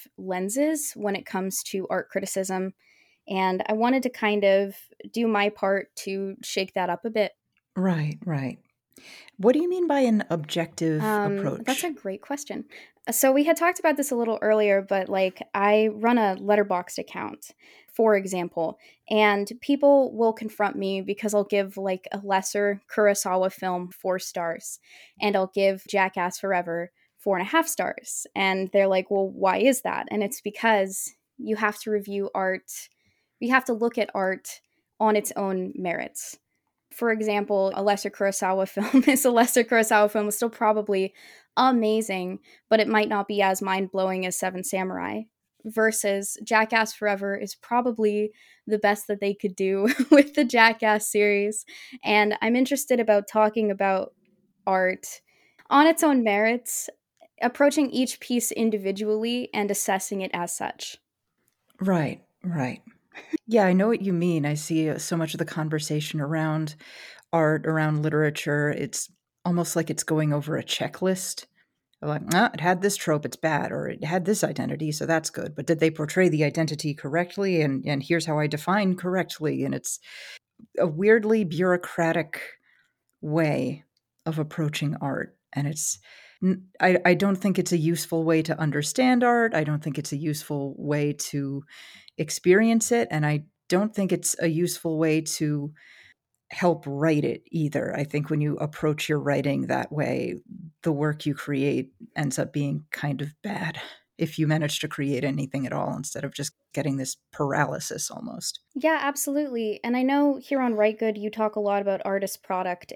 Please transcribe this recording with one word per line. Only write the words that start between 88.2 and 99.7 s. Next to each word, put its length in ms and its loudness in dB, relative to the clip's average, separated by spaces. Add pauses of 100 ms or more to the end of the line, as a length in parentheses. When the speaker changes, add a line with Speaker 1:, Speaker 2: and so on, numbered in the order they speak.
Speaker 2:
way 200 4
to 160 -2
understand 640 2
art. 300 2
I 100 0
don't 200 -2
think 140 -6
it's 160 -6
a 40 -4
useful 600 -4
way 360 -2
to 500 -6 (540)
experience 760 4
it. 200 2
And 140 0
I 200 0 (220)
don't 260 2
think 180 0
it's 280 -2
a 80 0
useful 500 -2
way 240 2
to 520 -4 (800)
help 360 0
write 360 2
it 280 -4
either. 440 -2
I 80 -2
think 260 -4
when 120 0
you 160 -2
approach 500 -2
your 120 0
writing 480 0
that 240 -2